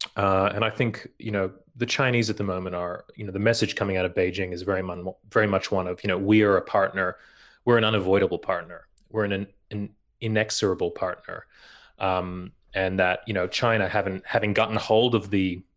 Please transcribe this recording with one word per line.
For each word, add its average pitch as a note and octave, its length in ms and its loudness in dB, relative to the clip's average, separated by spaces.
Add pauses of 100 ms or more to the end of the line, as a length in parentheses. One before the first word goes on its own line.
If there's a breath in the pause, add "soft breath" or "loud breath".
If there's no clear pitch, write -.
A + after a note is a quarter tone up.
(160)
uh, G2 380 2
and G#2+ 100 0
I A2 60 0
think, - 380 -4 (100)
you A2 120 -8
know, G2 220 -2 (240)
the - 80 -4
Chinese A#2+ 460 2
at G2+ 80 -4
the G#2 60 -4
moment F#2 300 -4
are, F2 300 -6 (100)
you G#2+ 120 -10
know, F#2+ 60 -8
the G2 60 -4
message A2+ 380 2
coming G2 220 0
out F#2 80 2
of F2+ 80 -6
Beijing F#2 400 0
is F2 80 -10
very F#2+ 200 0
mon-, F2+ 300 -8 (180)
very G#2+ 160 4
much G2 240 0
one F#2 160 0
of, F2+ 160 -6
you G2+ 60 -2
know, F#2 80 0
"We G#2 240 6
are G2+ 160 6
a F2 60 2
partner, F#2+ 540 0 (500 soft breath)
we're A#2+ 100 6
an A2+ 80 4
unavoidable F#2+ 540 2
partner, F2 480 -6 (240)
we're G#2+ 140 -2
an, G2+ 220 -2 (240)
an G#2 200 -8 (320)
inexorable G#2+ 680 0
partner." - 520 -8 (540 soft breath)
Um, F#2 540 -4 (220)
and F#2+ 240 0
that, F#2 280 2
you G#2+ 80 -6
know, F#2 120 0
China A2 420 0
having, F#2+ 360 -2
having G#2 280 0
gotten A2 240 0
hold A#2 380 4
of G2 160 -2
the, F#2+ 320 0 (140)